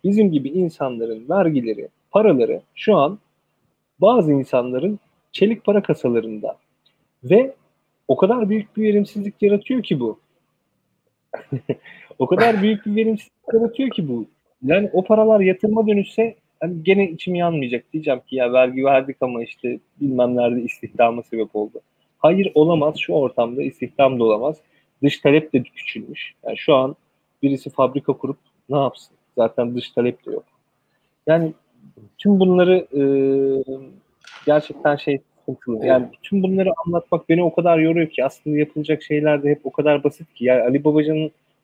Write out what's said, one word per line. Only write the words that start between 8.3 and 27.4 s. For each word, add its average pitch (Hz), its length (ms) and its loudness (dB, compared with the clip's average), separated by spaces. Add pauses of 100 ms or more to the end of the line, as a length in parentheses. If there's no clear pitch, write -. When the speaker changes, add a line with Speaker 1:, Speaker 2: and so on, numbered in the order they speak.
Speaker 1:
büyük 208 280 -4
bir 214 60 -2
verimsizlik 202 580 -2
yaratıyor 208 420 0
ki 156 160 -4
bu. 113 200 -6 (1120)
<laughs> - 160 -16 (680)
O 127 80 0
kadar 220 340 2
büyük 208 240 0
bir 208 100 -4
verimsizlik 220 380 -2 (200)
yaratıyor 226 360 0
ki 160 200 -6
bu. 117 160 -6 (380)
Yani 185 300 0
o 185 100 0
paralar 220 360 4
yatırıma 208 480 0
dönüşse 214 480 -2 (240)
hani 170 240 -8
gene 190 260 2
içim 175 260 -8
yanmayacak. 151 480 -2 (100)
Diyeceğim 151 340 -4
ki 131 80 -10
ya 123 180 0
vergi 127 320 2
verdik 135 360 2
ama 123 220 -6
işte 120 360 -8 (220)
bilmem 123 340 0
nerede 120 260 0
istihdama 117 600 -2
sebep 110 320 -6
oldu. 107 240 -6 (400)
Hayır, 180 360 2
olamaz. 156 440 2
Şu - 140 -6
ortamda 127 500 -2
istihdam 131 560 -2
da 117 40 2
olamaz. 113 340 0 (460)
Dış 143 160 0
talep 151 340 2
de 123 100 2
küçülmüş. - 680 -14 (120)
Yani 110 120 -8
şu - 180 2
an 135 200 0 (480)